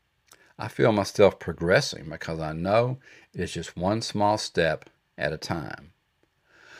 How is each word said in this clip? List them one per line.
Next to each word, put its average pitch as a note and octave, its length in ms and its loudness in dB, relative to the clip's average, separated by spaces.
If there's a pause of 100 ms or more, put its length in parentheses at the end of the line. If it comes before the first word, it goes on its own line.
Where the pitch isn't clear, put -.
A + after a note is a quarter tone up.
(580)
I A2+ 100 -8
feel B2+ 240 4
myself G2+ 460 4
progressing E2+ 720 0
because D#2+ 320 -8
I D#2 120 -4
know A2 460 0 (360)
it's E2+ 180 -6
just - 240 -10
one G2 240 0
small G#2 380 0
step D#2+ 500 -2 (300)
at D2 140 -2
a D2+ 60 -8
time. D#2 540 -8 (880)